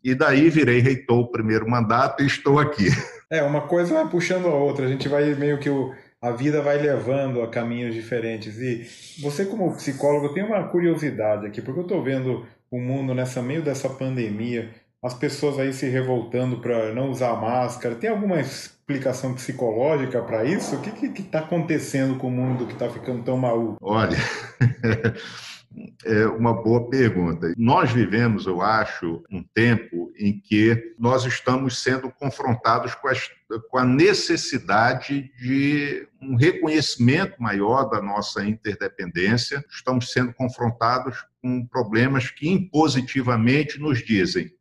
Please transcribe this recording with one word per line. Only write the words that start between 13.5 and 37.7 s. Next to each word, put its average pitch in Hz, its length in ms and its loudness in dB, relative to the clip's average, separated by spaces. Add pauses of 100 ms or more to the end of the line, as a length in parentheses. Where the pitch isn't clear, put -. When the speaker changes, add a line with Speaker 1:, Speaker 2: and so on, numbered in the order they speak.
Speaker 2:
dessa 139 280 -4
pandemia, 120 800 -4 (320)
as 127 120 -6
pessoas 143 440 -2
aí 135 140 -2
se 131 160 -4
revoltando 127 680 -2
pra 113 340 -2
não 131 180 -2
usar 120 240 0
máscara. 120 640 -2
Tem 214 120 -4
alguma 202 320 0
explicação 131 960 -4
psicológica 127 880 0
pra 110 220 -2
isso? 156 320 -2
O 127 40 -6
que, 208 120 -8
que, - 160 -4
que 196 160 -8
tá - 160 -2
acontecendo 143 760 -2
com 131 120 -6
o - 20 -2
mundo 127 360 -2
que - 100 -10
tá 120 120 -4
ficando 117 360 -8
tão 127 120 -2
maluco? 117 440 0
Speaker 1:
Olha, 104 380 2
<laughs> - 1300 -2 (520)
é 110 220 4
uma 113 260 2
boa 117 360 2
pergunta. 90 680 2
Nós 127 360 4
vivemos, 110 540 2
eu 90 140 -2
acho, 98 680 0
um 92 120 -10
tempo 107 760 0
em 101 200 0
que 113 600 2
nós 120 260 2
estamos 127 580 -2
sendo 131 280 -2
confrontados 123 840 -2
com - 140 -4
as, 131 220 -2 (400)
com 127 80 0
a 127 60 4
necessidade 131 1500 2
de 139 680 0 (140)
um 135 160 -4
reconhecimento 156 1040 2
maior 110 440 2